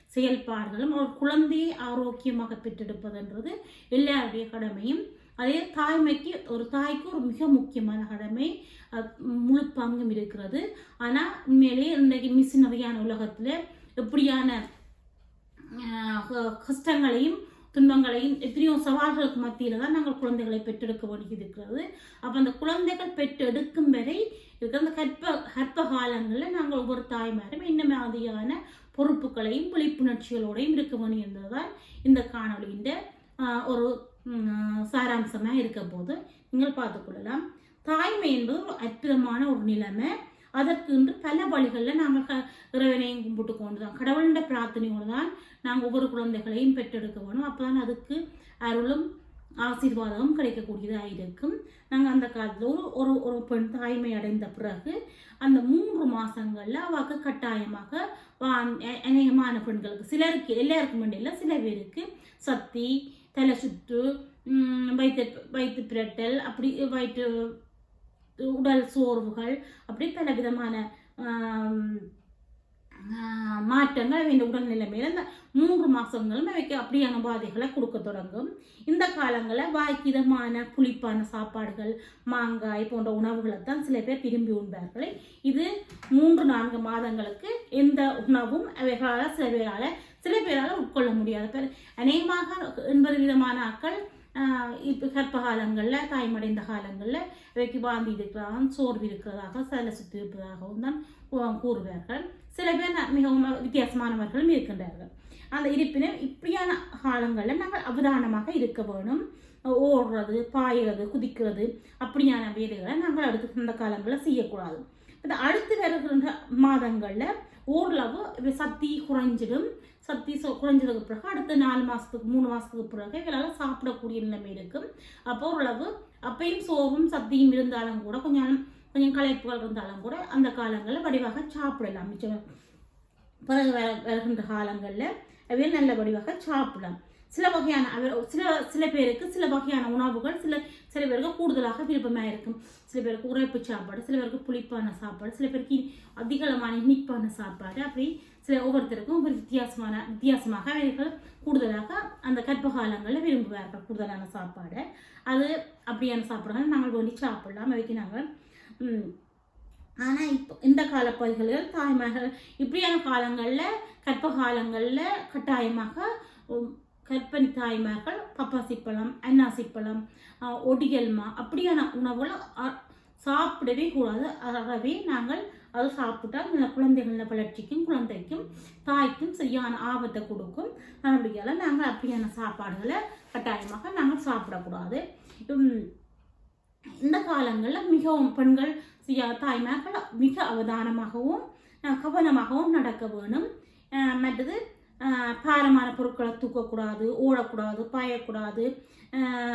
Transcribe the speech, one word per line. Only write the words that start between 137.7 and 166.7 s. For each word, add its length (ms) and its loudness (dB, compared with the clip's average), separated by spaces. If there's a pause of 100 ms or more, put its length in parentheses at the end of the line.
அவ-, 380 -2
சில, 360 0
சில 260 0
பேருக்கு 420 2
சில 160 0
வகையான 420 0
உணவுகள் 520 -2
சில, 220 -2 (240)
சில 200 -2
பேருக்கு 300 0
கூடுதலாக 460 0
விருப்பமா 400 0
இருக்கும். 380 -6 (240)
சில 200 -4
பேருக்கு 240 -4
உரைப்பு 360 0
சாப்பாடு, 380 -8
சில 160 -2
பேருக்கு 340 -4
புளிப்பான 380 -4
சாப்பாடு, 420 -10
சில 160 -2
பேருக்கு 260 -2
இ-, 160 0 (240)
அதிகளமான 640 -2
இனிப்பான 520 2
சாப்பாடு, 540 -10
அப்படி 400 -4 (260)
சில 120 4
ஒவ்வொருத்தருக்கும் 560 0
ஒவ்வொரு 180 2
வித்தியாசமான, 760 -4
வித்தியாசமாக 640 0
அவர்கள் 400 0 (340)
கூடுதலாக 500 0 (260)
அந்த 220 -2
கர்ப்ப 260 -2
காலங்கள்ல 540 -2
விரும்புவார்கள் 640 -2
கூடுதலான 460 -8
சாப்பாடை. 500 -12 (420)
அது 220 2 (400)
அப்படியான 380 -2
சாப்பாடுகளை 420 -4
நாங்கள் 240 2
வேண்டி 260 -2
சாப்பிடலாம். 540 -4
அவைக்கு 240 -2
நாங்கள், 320 -6 (520)
ம், 300 -4 (920)
ஆனா 260 0
இப்போ 360 -2
இந்த 240 8
கால 280 2
பகுதிகளில் 580 0
தாய்மார்கள் 640 0 (240)
இப்படியான 400 2
காலங்கள்ல, 640 0 (420)
கர்ப்ப 240 0
காலங்கள்ல 720 0 (320)
கட்டாயமாக, 640 -2 (500)
உம், 240 -4 (380)